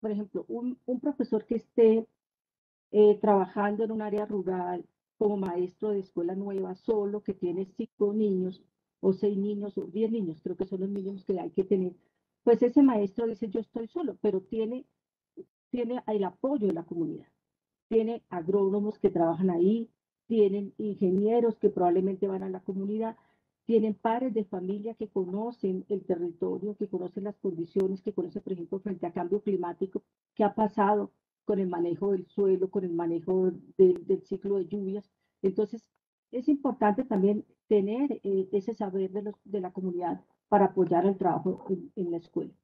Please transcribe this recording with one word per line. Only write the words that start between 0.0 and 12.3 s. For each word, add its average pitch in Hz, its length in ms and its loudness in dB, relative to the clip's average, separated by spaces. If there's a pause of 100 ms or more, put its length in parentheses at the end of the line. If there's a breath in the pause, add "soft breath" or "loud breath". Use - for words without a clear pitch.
Por 220 120 -4
ejemplo, 202 340 -6
un, 247 400 -6
un 247 140 -2
profesor 233 440 -2
que 233 120 -2
esté, 226 500 4 (880)
eh, 208 280 8
trabajando 202 640 2
en 220 80 -2
un 220 100 -4
área 208 260 -4
rural 180 600 -4 (320)
como 208 180 2
maestro 185 540 -4
de 202 80 0
escuela 185 380 -4
nueva, 190 400 -6
solo, 208 480 -2
que 202 100 -4
tiene 180 300 -4
cinco 208 500 -4
niños, 190 480 0 (380)
o 190 120 2
seis 202 240 0
niños, 202 400 -4
o 185 100 -6
diez 214 260 -2
niños, 180 280 -4
creo 180 160 -6
que 190 100 -4
son 185 160 -6
los 190 60 -4
mínimos 196 360 -8
que 185 160 -2
hay 165 100 -8
que 190 140 0
tener, 185 320 0 (480)